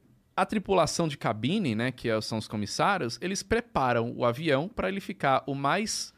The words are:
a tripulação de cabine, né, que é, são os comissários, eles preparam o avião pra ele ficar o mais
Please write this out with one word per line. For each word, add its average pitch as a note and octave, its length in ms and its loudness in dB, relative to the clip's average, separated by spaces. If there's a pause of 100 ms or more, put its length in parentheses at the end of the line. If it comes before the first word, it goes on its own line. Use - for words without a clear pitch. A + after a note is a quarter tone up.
(340)
a F#3+ 120 2
tripulação F#3 600 2
de C#3+ 120 -4
cabine, C3 560 0
né, A#2+ 180 0
que B2+ 160 -6
é, A2 140 2
são A2+ 160 -4
os - 100 -6
comissários, B2+ 720 -2
eles F#3 220 -4
preparam B2 720 0
o A#2+ 80 0
avião C#3 440 2
pra F#3+ 200 -4
ele G3 120 -4
ficar C#3 460 0
o C#3+ 80 -2
mais D3+ 640 -2